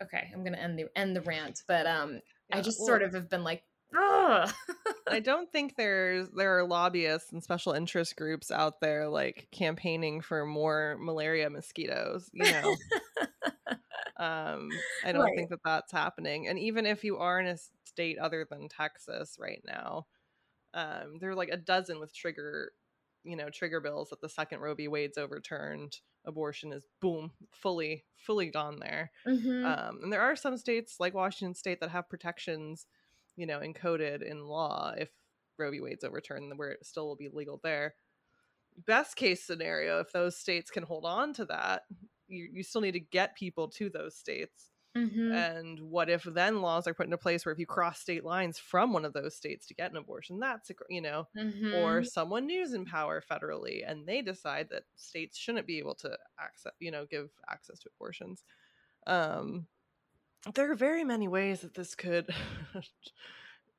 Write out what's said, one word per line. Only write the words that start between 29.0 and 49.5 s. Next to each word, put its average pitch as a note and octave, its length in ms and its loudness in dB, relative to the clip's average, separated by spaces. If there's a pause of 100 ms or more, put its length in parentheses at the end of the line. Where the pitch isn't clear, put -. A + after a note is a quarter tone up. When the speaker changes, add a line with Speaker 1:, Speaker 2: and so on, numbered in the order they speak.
Speaker 1:
Mm-hmm. B3 380 4
Speaker 2:
Um, A#2 400 0
and F#3+ 80 -2
there G#3 100 4
are C4+ 140 6
some C4 200 0
states A#3 440 0
like F#3 140 2
Washington F#3 400 0
State F3+ 260 -2
that E3 100 -2
have F3 180 -4
protections, D#3+ 800 -6 (500)
you F3 100 -6
know, D3 140 -2
encoded D#3 640 0
in D3 240 -8
law D3+ 500 -2
if D#3 140 -4 (480)
Roe D3 120 -2
v. D3 100 -6
Wade's - 240 -8
overturned, C#3+ 540 -8
where C#3+ 120 -6
it - 160 -12
still D#3 220 -6
will C#3+ 80 -6
be C#3+ 120 -10
legal C#3+ 340 -8
there. D3+ 320 0 (840)
Best A3+ 400 2
case F#3 280 4
scenario, E3 560 0
if E3 120 -2
those F3 240 2
states F3 340 -2
can E3+ 140 -4
hold D#3+ 200 -6
on A#3+ 300 0
to A3+ 120 -4
that, F#3 360 0 (440)
you, F3 240 -12
you F#3 120 -8
still A3+ 180 -2
need G3 120 2
to F3 80 0
get F#3 360 2
people E3+ 320 -2
to G3+ 220 -4
those D#3 260 -8
states. - 560 -8 (240)
Speaker 1:
Mm-hmm. A3+ 360 2
Speaker 2:
And E3 480 -2
what D#3+ 300 2
if E3+ 140 4
then F3+ 360 4
laws E3+ 260 2
are E3+ 60 0
put E3 140 0
into E3 100 -2
place E3+ 300 0
where D#3+ 60 0
if D#3 60 -6
you E3+ 60 -6
cross E3+ 340 0
state E3 260 -4
lines E3+ 340 -2
from A3 340 4
one D#3+ 140 2
of D3 80 -4
those D3 200 -4
states - 340 -8